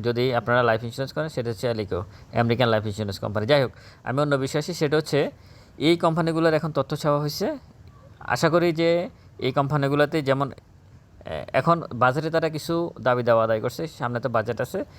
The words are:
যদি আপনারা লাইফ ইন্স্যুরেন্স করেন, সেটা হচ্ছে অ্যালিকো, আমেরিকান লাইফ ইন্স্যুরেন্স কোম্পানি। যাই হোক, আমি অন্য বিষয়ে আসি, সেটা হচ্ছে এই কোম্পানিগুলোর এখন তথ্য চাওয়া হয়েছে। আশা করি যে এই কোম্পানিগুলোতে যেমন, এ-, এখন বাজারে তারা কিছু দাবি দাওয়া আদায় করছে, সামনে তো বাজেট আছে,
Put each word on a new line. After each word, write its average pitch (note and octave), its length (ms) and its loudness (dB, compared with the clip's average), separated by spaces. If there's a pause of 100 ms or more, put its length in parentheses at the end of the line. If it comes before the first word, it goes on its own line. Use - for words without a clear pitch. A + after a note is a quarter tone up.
যদি A#2+ 320 0
আপনারা A#2+ 280 2
লাইফ A2+ 220 2
ইন্স্যুরেন্স C3 280 -8
করেন, D3+ 160 -6
সেটা A#2+ 220 -4
হচ্ছে A#2 160 -4
অ্যালিকো, F#2+ 380 -2 (340)
আমেরিকান A#2 300 4
লাইফ G#2+ 160 2
ইন্স্যুরেন্স G#2 340 -6
কোম্পানি। G#2+ 280 -4
যাই C#3 160 4
হোক, A2 80 -2 (340)
আমি C3 160 -2
অন্য D3 140 0
বিষয়ে C3+ 240 -2
আসি, D#3+ 160 -4
সেটা D3+ 220 0
হচ্ছে D3+ 340 0 (480)
এই E3 180 4
কোম্পানিগুলোর E3 580 2
এখন D3+ 180 -2
তথ্য - 240 -2
চাওয়া D3 240 0
হয়েছে। F#3 380 -4 (640)
আশা - 280 0
করি E3+ 240 4
যে E3+ 380 0 (280)
এই C3 140 -2
কোম্পানিগুলোতে C#3+ 680 0
যেমন, C3+ 300 0
এ-, - 1000 -14
এখন D#3+ 300 2 (120)
বাজারে C3 360 2
তারা D#3+ 180 0
কিছু E3 420 -4 (100)
দাবি B2 220 2
দাওয়া A2+ 220 4
আদায় A2 160 0
করছে, B2 260 -2
সামনে A#2+ 340 -4
তো C3 80 -2
বাজেট A2+ 320 -2
আছে, F#3+ 240 -4 (140)